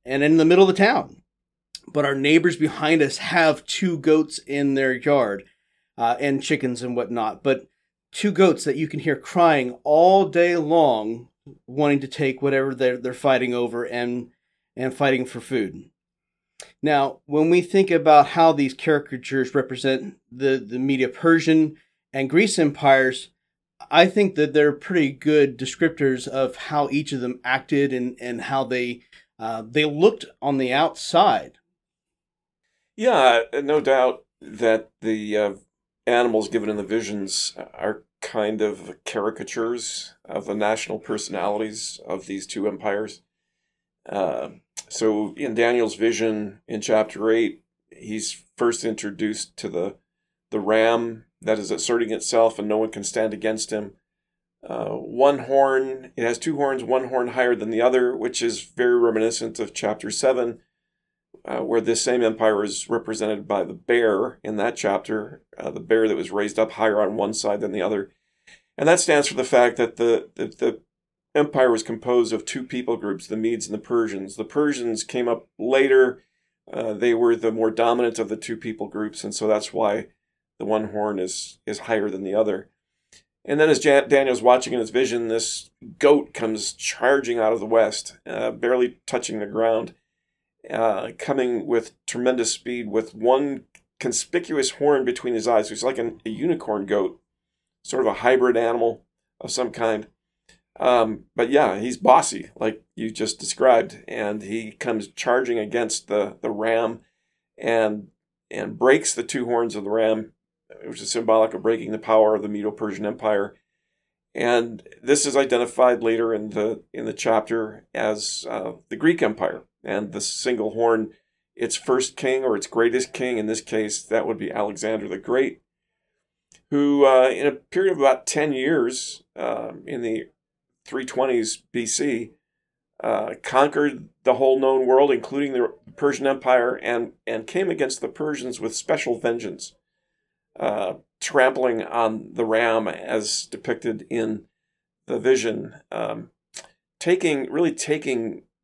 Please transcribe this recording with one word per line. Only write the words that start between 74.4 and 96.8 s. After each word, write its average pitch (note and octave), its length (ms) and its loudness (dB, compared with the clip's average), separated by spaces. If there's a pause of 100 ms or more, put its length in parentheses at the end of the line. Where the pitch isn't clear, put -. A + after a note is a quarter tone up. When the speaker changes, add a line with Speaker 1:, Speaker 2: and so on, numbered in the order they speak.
Speaker 2:
Persians B2 600 -2
came B2 220 -4
up A#2+ 220 -4 (100)
later. C3 640 4 (500)
Uh, A2 200 -6
they A2 200 2
were A#2 220 4
the A2+ 180 0
more A2 180 0
dominant A#2 480 0
of G#2+ 100 -4
the G#2+ 80 -4
two A2+ 200 -10
people A2 300 -10
groups, G#2+ 380 -8
and G#2 100 -10
so A2 120 -4
that's G#2+ 260 0
why G#2+ 360 -2 (500)
the A2+ 60 -10
one G#2+ 260 -2
horn G#2 280 -4
is, - 480 -8
is G#2+ 140 -8
higher G#2+ 280 0
than F#2+ 140 -8
the G2 120 -4
other. G#2 340 0 (760)
And C#3+ 140 -2
then D#3 100 6
as D#3 160 2
Ja-, C#3 180 8
Daniel's C3+ 400 2
watching B2+ 320 4
in B2 60 -2
his G#2+ 100 -6
vision, A#2 380 0
this - 420 -4 (280)
goat C#3+ 340 4
comes A2 400 -6
charging B2 640 0
out A2 140 2
of A2+ 80 -2
the A2 60 -6
west, A2 600 0
uh, A2+ 260 -4
barely B2 540 0
touching A#2+ 320 -6
the G#2 80 -6
ground, A2 480 0 (760)
uh, A2 480 -2
coming B2 480 -2
with A#2 260 -2 (140)
tremendous B2 460 -2
speed A#2+ 360 -8
with A2 260 -4
one C3 500 0 (360)
conspicuous D#3 680 -4
horn C#3+ 340 2
between B2 300 -4
his A2 140 -2
eyes. G#2+ 200 2
He's G#2+ 140 -10
like B2+ 160 -2
an, A2+ 260 -6
a A2+ 60 -8
unicorn A2 560 -4